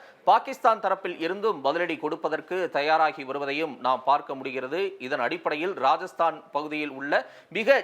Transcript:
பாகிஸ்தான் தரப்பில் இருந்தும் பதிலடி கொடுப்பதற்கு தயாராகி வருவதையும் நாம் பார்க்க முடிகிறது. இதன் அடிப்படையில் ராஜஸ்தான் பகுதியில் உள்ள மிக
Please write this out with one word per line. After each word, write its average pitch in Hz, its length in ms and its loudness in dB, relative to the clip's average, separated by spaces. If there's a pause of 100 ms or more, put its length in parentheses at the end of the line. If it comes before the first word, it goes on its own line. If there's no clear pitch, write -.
(240)
பாகிஸ்தான் 240 560 4
தரப்பில் 185 400 -2
இருந்தும் 180 440 -2
பதிலடி 165 360 0
கொடுப்பதற்கு 156 720 -4
தயாராகி 151 540 2
வருவதையும் 139 560 -4
நாம் 127 240 0
பார்க்க 143 320 2
முடிகிறது. 135 640 -4
இதன் 131 200 -2
அடிப்படையில் 156 540 -2
ராஜஸ்தான் 160 360 2 (420)
பகுதியில் 151 380 -4
உள்ள 143 400 -2 (200)
மிக 220 340 4